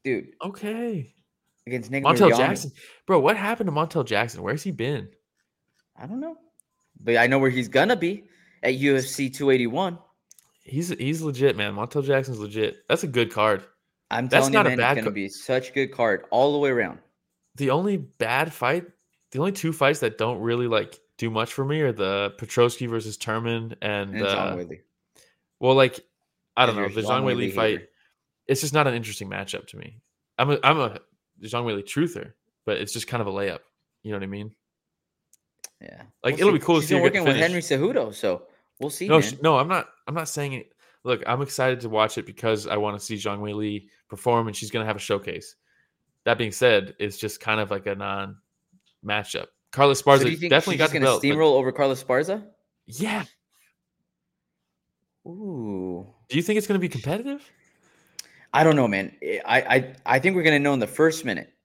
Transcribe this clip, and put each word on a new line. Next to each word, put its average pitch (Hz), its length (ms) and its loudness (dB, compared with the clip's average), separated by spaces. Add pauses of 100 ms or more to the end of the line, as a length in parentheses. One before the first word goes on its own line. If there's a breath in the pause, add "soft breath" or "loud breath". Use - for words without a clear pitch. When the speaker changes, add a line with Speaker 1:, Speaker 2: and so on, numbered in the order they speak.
Speaker 1:
dude. 123 240 -4 (160)
Speaker 2:
Okay. 208 680 -8 (540)
Speaker 1:
Against 120 240 -6
Nick 139 140 -4
Speaker 2:
Montel 139 160 4 (100)
Speaker 1:
Mariano. 117 60 6
Speaker 2:
Jackson. 147 340 0 (340 loud breath)
Bro, 190 140 4
what 156 180 4
happened 214 300 -2
to 175 60 -2
Montel 151 340 -2
Jackson? 110 360 -2
Where's 117 200 -4
he 196 80 -6
been? 127 380 -6 (880)
Speaker 1:
I 120 100 -16
don't 220 140 -10
know. 320 160 -12 (640)
But 117 160 2
I 117 100 6
know 135 140 2
where 135 100 4
he's 123 160 -4
gonna 160 300 2
be, 180 320 -6 (340 soft breath)
at 131 120 0
U 139 220 2
F 131 100 2
C 135 220 -6
two 139 220 0
eighty-one. 135 480 0 (640)
Speaker 2:
He's, 170 280 -6
he's 156 300 -4
legit, 139 360 2
man. 104 180 -4
Montel 113 300 -4
Jackson's 135 340 0
legit. 107 500 -4
That's 160 140 2
a 180 60 -6
good 120 240 0
card. 104 320 2 (440)
Speaker 1:
I'm 117 200 -4
Speaker 2:
That's 131 140 6
Speaker 1:
telling 135 100 2
you, 214 80 4
Speaker 2:
not 196 60 2
a - 20 2
Speaker 1:
man, 127 100 0
Speaker 2:
bad 123 200 2
Speaker 1:
it's 110 60 -6
gonna 110 60 -2
Speaker 2:
ca- 101 40 -10
Speaker 1:
be 98 140 -6
such 127 420 -4
a - 20 -20
good 135 180 -2
card 110 400 0
all 139 220 4
the 147 60 0
way 143 120 2
around. 117 300 -2 (560)
Speaker 2:
The 139 140 0
only 190 260 0
bad 139 560 -4
fight, 160 340 -2 (460)
the 131 80 -4
only 180 100 0
two 165 220 -4
fights 143 260 2
that 113 180 -2
don't 113 240 -2
really, 120 280 0
like, 107 320 -2 (180)
do 117 120 -4
much 113 220 -2
for 139 120 -4
me 147 160 -2
are 135 120 2
the 101 460 -2
Petroski 120 500 0
versus 110 280 -6
Turman 113 680 -6
and, 101 320 -4
Speaker 1:
And 107 100 -2
Zhang 98 280 -2
Speaker 2:
uh, 87 40 -6
Speaker 1:
Weili. 87 240 -10 (800 soft breath)
Speaker 2:
well, 127 140 4
like, 131 260 4 (560)
I 127 100 6
don't 113 100 0
Speaker 1:
And - 100 -4
Speaker 2:
know, 98 60 -4
Speaker 1:
your 107 100 -4
Speaker 2:
the 104 60 -2
Speaker 1:
Zhang 127 120 2
Speaker 2:
Zhang 131 40 -2
Weili 120 260 0
Speaker 1:
Weili 95 40 -10
Speaker 2:
fight, 110 240 2
Speaker 1:
hater. - 100 -16 (600)
Speaker 2:
it's 135 140 0
just 143 120 -4
not 151 120 4
an 127 80 0
interesting 107 340 -8
matchup 98 400 -10
to - 80 -20
me. - 240 -20 (380)
I'm 127 120 0
a, 143 140 2
I'm 151 160 6
a 107 180 -2 (440)
Zhang 117 220 -4
Weili 104 200 -2
truther, - 480 -4 (340)
but 107 120 0
it's 104 140 -6
just - 160 -8
kind 120 120 -4
of 104 80 -2
a - 40 -4
layup. 98 280 -4 (420)
You 107 100 -12
know 104 60 -6
what 98 60 -8
I - 40 -8
mean? 104 260 -12 (1300)
Speaker 1:
Yeah. - 220 -20 (220)
Speaker 2:
Like, 139 120 2
Speaker 1:
We'll 165 120 6
Speaker 2:
it'll - 40 8
Speaker 1:
see. 160 60 4
Speaker 2:
be - 60 -2
cool 170 120 4
to 156 60 6
Speaker 1:
She's 151 60 -4
Speaker 2:
see 175 80 4
her - 60 6
Speaker 1:
been - 100 6
Speaker 2:
get 196 80 0
Speaker 1:
working 143 200 4
with 165 100 4
Speaker 2:
finished. 175 180 -4
Speaker 1:
Henry 147 260 2
Cejudo, 110 200 -2
so 92 280 -2 (380 soft breath)
we'll 143 100 -6
see, 175 180 -6
Speaker 2:
No, 156 120 6
Speaker 1:
man. - 100 2
Speaker 2:
sh-, 135 120 -10
no, 151 160 4
I'm 143 100 0
not, 180 200 -2 (200)
I'm 143 60 -8
not 160 140 -6
saying 143 260 -6
it. - 180 -12 (320 soft breath)
Look, 123 220 -2
I'm 131 160 0
excited 131 380 -2
to 117 80 -8
watch 110 300 2
it - 80 -8
because 110 400 -2
I - 100 -2
wanna 104 240 -2
see - 160 -8
Zhang 101 240 -6
Weili 104 480 -6 (200 soft breath)
perform, 117 400 0
and 101 80 -8
she's 113 140 -10
gonna 110 160 -4
have 107 100 -2
a 104 40 -10
showcase. 98 540 -6 (720)
That 113 140 2
being 113 140 -2
said, 104 460 4
it's 101 200 -6
just - 220 -8
kind 110 200 -2
of 104 100 -4
like 98 160 -4
a 101 80 -4
non-matchup. 98 1500 -8 (260)
Carla 139 220 6
Esparza 139 240 6
Speaker 1:
So 135 60 4
do - 60 4
you - 60 -2
think 170 140 -4
Speaker 2:
definitely 165 240 4
Speaker 1:
she's 143 40 -2
Speaker 2:
got 156 60 4
Speaker 1:
just 147 80 2
Speaker 2:
the 160 60 -2
Speaker 1:
gonna 135 120 4
Speaker 2:
belt, 113 120 2
but 139 60 4
Speaker 1:
steamroll 151 260 4
over 131 180 2
Carla 139 220 2
Esparza? 156 520 -2 (400)
Speaker 2:
Yeah. 202 380 -6 (2000)
Speaker 1:
Ooh. 104 800 -8 (220)
Speaker 2:
Do 127 80 -4
you 165 60 2
think 208 160 0
it's 202 80 -2
gonna 196 140 0
be 175 80 -2
competitive? 226 600 -6 (1040 loud breath)
Speaker 1:
I 151 120 4
don't 160 120 6
know, 127 120 4
man. 98 280 -2 (300)
I, 123 160 4
I, 127 320 2 (120)
I 127 120 4
think 185 180 0
we're 180 60 0
gonna 156 160 6
know 143 160 2
in 131 60 0
the 110 60 0
first 156 380 0
minute. 101 280 -6 (120)